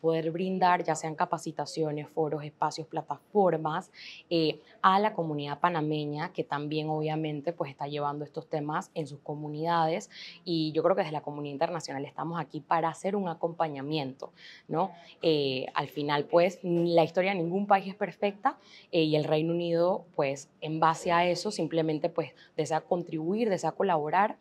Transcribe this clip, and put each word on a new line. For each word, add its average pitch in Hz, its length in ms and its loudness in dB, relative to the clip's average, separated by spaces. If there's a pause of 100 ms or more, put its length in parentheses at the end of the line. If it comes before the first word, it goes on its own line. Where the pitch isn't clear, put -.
poder 160 300 2
brindar 180 540 2
ya 160 100 2
sean 156 200 -6
capacitaciones, 156 920 -2
foros, 151 360 -2
espacios, 151 420 -4
plataformas, 160 1040 0 (400)
eh, 160 300 2 (200)
a 190 200 8
la 214 120 2
comunidad 147 480 -4
panameña 151 720 0
que 156 120 -4
también 147 440 -2
obviamente, 156 640 -2
pues, 165 180 -6
está 143 180 -10
llevando 147 360 -4
estos 151 240 -12
temas 156 460 -4
en 160 120 -4
sus 139 140 -14
comunidades 160 880 -2 (360)
y 160 280 0
yo 151 100 0
creo 180 120 4
que 196 80 0
desde 156 100 -4
la 147 100 -6
comunidad 147 320 -8
internacional 147 500 -4
estamos 165 360 -6
aquí 156 200 -8
para 165 280 2
hacer 190 280 -2
un 190 120 -2
acompañamiento, 156 1040 -4 (360)
¿no? 185 240 0 (280)
Eh, 143 540 0
al 147 140 -2
final, 147 360 -2
pues, 175 380 4
la 175 420 4
historia 180 280 0
de 196 100 -2
ningún 185 240 -2
país 196 220 4
es 190 60 -10
perfecta, 202 640 -2 (340)
eh, 170 100 4
y 151 140 4
el 151 80 2
Reino 156 280 2
Unido, 170 640 2
pues, 139 340 -2 (120)
en 156 200 -4
base 165 320 2
a 170 160 6
eso, 175 220 0
simplemente, 160 580 0
pues, 165 240 -4 (240)
desea 156 280 0
contribuir, 175 680 -2
desea 165 220 0
colaborar 175 680 2